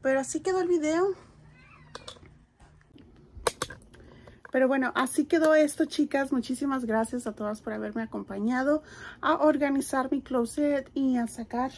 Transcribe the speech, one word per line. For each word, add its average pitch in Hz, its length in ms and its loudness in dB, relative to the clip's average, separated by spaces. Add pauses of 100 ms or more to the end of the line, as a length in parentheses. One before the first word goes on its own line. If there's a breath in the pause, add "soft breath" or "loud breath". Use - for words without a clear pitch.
Pero 269 200 2
así 320 180 -6
quedó 370 220 0
el 349 80 0
video. 330 400 2 (3500 loud breath)
Pero 262 160 4
bueno, 262 260 0
así 262 300 0
quedó 311 300 4
esto, 302 280 4
chicas. 285 480 0
Muchísimas 262 540 -2
gracias 226 420 -2
a 208 60 -6
todas 214 280 -6
por 220 120 -6
haberme 214 280 -6
acompañado 226 840 -2 (360 loud breath)
a 311 240 2
organizar 277 680 2
mi 277 120 0
closet 269 720 0
y 262 240 2
a 233 100 0
sacar 240 500 -6